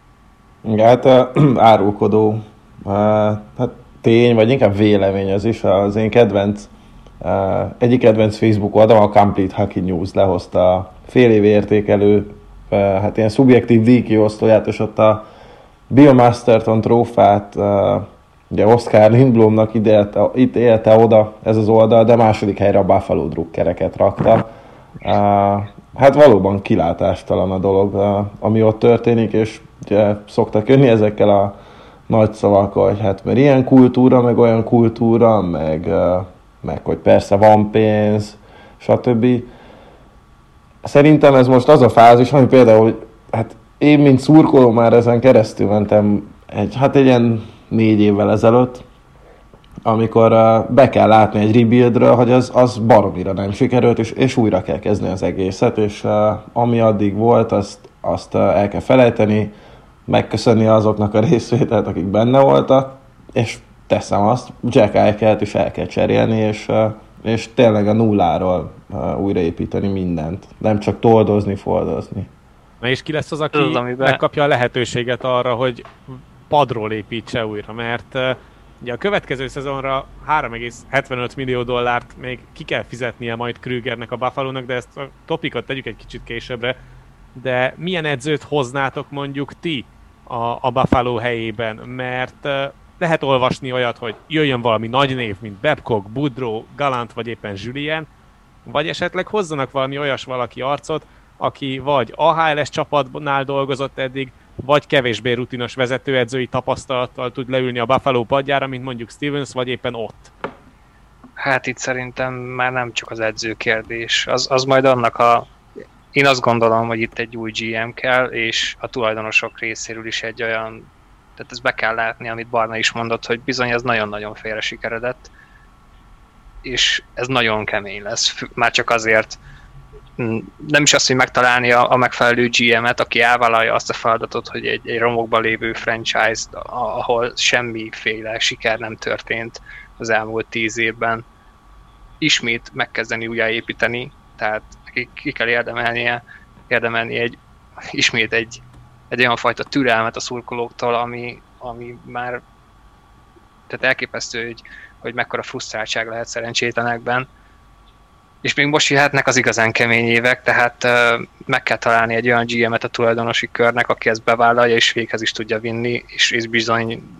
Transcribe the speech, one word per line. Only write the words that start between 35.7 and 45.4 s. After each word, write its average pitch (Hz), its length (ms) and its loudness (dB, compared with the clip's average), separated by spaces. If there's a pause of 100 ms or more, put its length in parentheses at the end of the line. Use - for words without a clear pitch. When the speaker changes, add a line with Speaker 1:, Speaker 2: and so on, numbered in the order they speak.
Speaker 1:
ö, 90 300 0 (440)
meg - 240 -10
hogy 80 120 -4
persze 101 400 2
van 107 340 4
pénz, 107 680 0 (400)
stb. 117 500 0 (1600)
Szerintem 147 520 6
ez 127 140 6
most 127 200 4
az 151 140 8
a 117 60 8
fázis, 120 440 8
ami 139 140 6
például, 110 520 6 (340)
hát 110 240 -4 (220)
én, 147 200 6
mint 139 200 6
szurkoló 147 520 6
már 117 220 4
ezen 120 280 4
keresztül 113 460 4